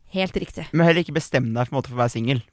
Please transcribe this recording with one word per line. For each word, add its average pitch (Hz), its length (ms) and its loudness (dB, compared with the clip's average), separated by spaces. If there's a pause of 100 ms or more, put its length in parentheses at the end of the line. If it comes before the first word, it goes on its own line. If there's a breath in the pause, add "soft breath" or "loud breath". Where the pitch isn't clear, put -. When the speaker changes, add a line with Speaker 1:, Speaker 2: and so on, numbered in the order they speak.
(140)
Speaker 1:
helt 190 240 -2
riktig. - 360 -10
Speaker 2:
Men 165 120 6
heller 170 160 6
ikke 151 140 -4
bestem 127 400 -2
deg 120 120 0
på - 60 -8
en 135 80 0
måte 131 80 -6
for 123 80 -10
å 123 80 4
være 117 80 0
singel, 117 400 -2